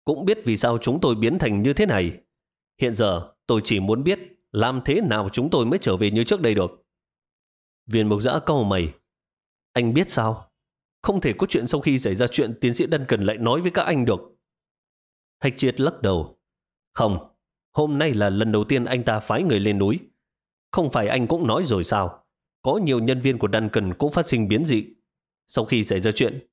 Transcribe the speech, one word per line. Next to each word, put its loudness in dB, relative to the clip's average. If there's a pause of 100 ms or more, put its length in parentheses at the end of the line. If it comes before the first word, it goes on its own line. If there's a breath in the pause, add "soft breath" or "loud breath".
Cũng -2
biết 0
vì 0
sao 2
chúng -2
tôi 2
biến 0
thành 0
như 2
thế 2
này. -2 (600)
Hiện 0
giờ -2 (140)
tôi 2
chỉ 0
muốn 0
biết 0 (340)
làm 0
thế 2
nào 0
chúng -2
tôi 2
mới 0
trở 0
về 2
như 2
trước 0
đây 2
được." 0 (1200)
Viên 2
Mộc 0
Dã 0
cau 2
mày. 0 (800)
"Anh 0
biết 0
sao? -4 (500)
Không 0
thể 0
có 0
chuyện 0
sau -2
khi 2
xảy 0
ra 0
chuyện -2
tiến 2
sĩ 0
Duncan 0
lại 0
nói 0
với 0
các 0
anh 0
được." 0 (1200)
Hách -2
Triết 0
lắc -2
đầu. -2 (540)
"Không, -2 (380)
hôm 0
nay 0
là 2
lần 0
đầu 2
tiên 0
anh -2
ta 0
phái -2
người 2
lên 0
núi. 2 (720)
Không 0
phải 0
anh 0
cũng 0
nói 0
rồi 0
sao? -2 (380)
Có 0
nhiều 2
nhân 0
viên 0
của 0
Duncan 0
cũng 0
phát 0
sinh 0
biến 2
dị. 0 (640)
Sau -2
khi 0
xảy 0
ra 0
chuyện, -2